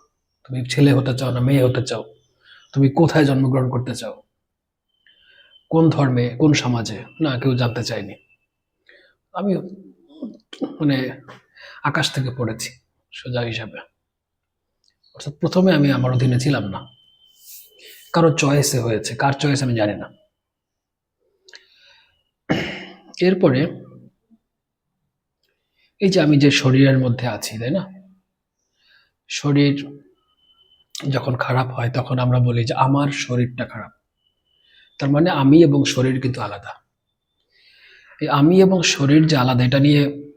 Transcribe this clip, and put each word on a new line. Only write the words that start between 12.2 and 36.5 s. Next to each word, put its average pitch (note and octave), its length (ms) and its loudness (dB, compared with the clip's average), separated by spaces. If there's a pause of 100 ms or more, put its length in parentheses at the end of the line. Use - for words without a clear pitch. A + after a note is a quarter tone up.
পড়েছি A2+ 320 -8 (420)
সোজা B2 300 -8
হিসাবে। A2+ 380 -10 (1400)
অর্থাৎ - 240 -12
প্রথমে F#3 340 2
আমি C#3+ 180 2
আমার B2+ 200 0
অধীনে B2 280 0
ছিলাম B2+ 240 -2
না, F#2 240 -10 (1300)
কারো E3 200 4
চয়েসে C#3+ 460 0
হয়েছে, A2+ 360 -4
কার C#3 180 -2
চয়েস C#3 300 -2
আমি A#2+ 120 -2
জানি G#2 200 -2
না। - 180 -16 (3000)
এরপরে E3+ 600 2 (2250)
এই G3 100 2
যে F3+ 120 2
আমি D3+ 180 4
যে C#3 120 6
শরীরের C3+ 480 4
মধ্যে B2 280 -2
আছি, A2 320 -8
তাই A#2+ 120 -4
না? F#3 220 -4 (1300)
শরীর C#3+ 760 0 (1080)
যখন B2+ 260 -2
খারাপ B2 320 -2
হয়, A#2+ 240 -4
তখন B2+ 280 -4
আমরা B2 200 2
বলি A#2+ 240 2
যে, A#2 100 -4
"আমার C#3 380 0
শরীরটা B2 540 -4
খারাপ।" G#2+ 260 -16 (1080)
তার C#3 100 -2
মানে D3+ 200 4
আমি C#3+ 340 6
এবং C#3+ 220 4
শরীর B2+ 360 -2
কিন্তু B2 200 -4
আলাদা। G#2 320 -12 (1500)